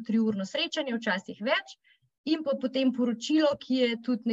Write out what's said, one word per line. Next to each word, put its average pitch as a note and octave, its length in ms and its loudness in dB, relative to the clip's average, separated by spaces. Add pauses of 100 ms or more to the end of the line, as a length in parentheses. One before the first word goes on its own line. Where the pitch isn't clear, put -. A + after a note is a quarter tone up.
tri A3+ 120 4
urno G#3+ 260 2
srečanje, C#4+ 540 -2
včasih G3 420 -4
več, D4+ 380 -2 (460)
in D#4+ 200 0
pa C#4 160 -2
potem C4 320 2
poročilo, C#4+ 640 2
ki - 180 -4
je A#3 280 2
tudi B3+ 200 -2 (100)